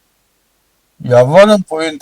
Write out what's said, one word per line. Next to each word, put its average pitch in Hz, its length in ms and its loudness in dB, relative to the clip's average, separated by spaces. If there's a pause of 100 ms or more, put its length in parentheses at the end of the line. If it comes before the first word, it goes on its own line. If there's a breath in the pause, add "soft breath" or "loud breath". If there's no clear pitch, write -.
(1120)
యవ్వనం 180 480 2 (100)
పోయిన 160 320 -8